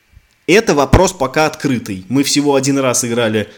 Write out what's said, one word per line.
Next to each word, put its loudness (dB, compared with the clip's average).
Это 2
вопрос 2
пока -2
открытый. -4
Мы 2
всего 0
один 0
раз 0
играли -2